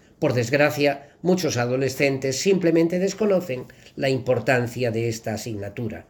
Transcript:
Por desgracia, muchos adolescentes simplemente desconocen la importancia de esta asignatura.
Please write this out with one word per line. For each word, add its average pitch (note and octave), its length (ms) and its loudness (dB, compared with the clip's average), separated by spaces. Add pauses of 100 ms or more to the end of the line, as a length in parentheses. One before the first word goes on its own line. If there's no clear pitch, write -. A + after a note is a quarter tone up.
(180)
Por D3 140 2
desgracia, C#3 800 2 (100)
muchos E3 380 0
adolescentes C3 800 0
simplemente E3+ 580 2
desconocen F#3 680 -2 (300)
la C#3 120 0
importancia B2 800 0
de A2+ 180 0
esta A2+ 260 -4
asignatura. G2+ 760 -8